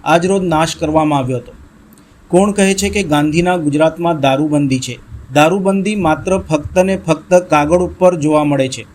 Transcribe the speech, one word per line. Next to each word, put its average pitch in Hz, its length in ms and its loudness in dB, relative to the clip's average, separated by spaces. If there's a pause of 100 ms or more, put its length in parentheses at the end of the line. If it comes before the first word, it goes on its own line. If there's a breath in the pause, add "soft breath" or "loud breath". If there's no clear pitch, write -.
(120)
આજરોજ 185 400 0
નાશ 160 280 0
કરવામાં 151 420 0
આવ્યો 127 180 -4
હતો. - 120 -20 (760 soft breath)
કોણ 196 280 2
કહે 196 80 4 (140)
છે 202 100 -2
કે 202 120 -2 (100)
ગાંધીના 156 520 0
ગુજરાતમાં 160 600 0
દારૂબંધી 139 600 0
છે? 123 80 -10 (440)
દારૂબંધી 190 680 0
માત્ર 156 320 0
ફક્ત 185 520 -2
ને 196 60 0 (100)
ફક્ત 165 360 2 (120)
કાગળ 156 340 2
ઉપર 180 240 2 (120)
જોવા 151 200 2
મળે 139 320 0
છે 113 180 -16